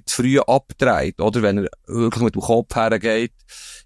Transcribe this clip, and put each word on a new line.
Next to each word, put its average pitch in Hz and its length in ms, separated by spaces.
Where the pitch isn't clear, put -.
zu - 100
früh 131 240
abdreht, 117 800
oder? 110 200
Wenn 101 240
er - 40
wirklich 113 360
mit 113 120
dem 98 60
Kopf 113 340
hergeht, 113 580